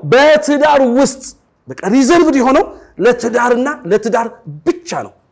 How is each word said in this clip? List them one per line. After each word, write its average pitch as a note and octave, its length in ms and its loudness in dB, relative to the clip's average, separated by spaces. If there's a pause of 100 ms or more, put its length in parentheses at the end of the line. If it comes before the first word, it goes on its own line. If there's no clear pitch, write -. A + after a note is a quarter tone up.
በትዳር D4 760 2 (100)
ውስጥ B3+ 320 0 (440)
በቃ C3 200 -16
ሪዘርቭድ C#4 480 2
የሆነው C4 280 2 (340)
ለትዳርና A#3+ 680 0 (180)
ለትዳር A3+ 420 -2 (320)
ብቻ - 300 -6 (120)
ነው። G2+ 120 -16 (180)